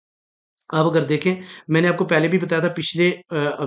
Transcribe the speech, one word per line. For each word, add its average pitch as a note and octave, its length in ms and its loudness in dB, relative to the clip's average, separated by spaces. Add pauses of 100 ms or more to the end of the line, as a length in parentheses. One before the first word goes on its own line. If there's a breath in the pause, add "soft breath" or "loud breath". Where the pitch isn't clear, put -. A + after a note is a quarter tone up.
(720)
अब D#3+ 120 2
अगर D#3+ 180 2
देखें, D3+ 320 0 (340 loud breath)
मैंने D#3+ 180 4
आपको F3 180 0
पहले E3 220 2
भी F3 100 2
बताया E3 240 0
था F3 60 0
पिछले, E3+ 440 0
अ, D3 540 -4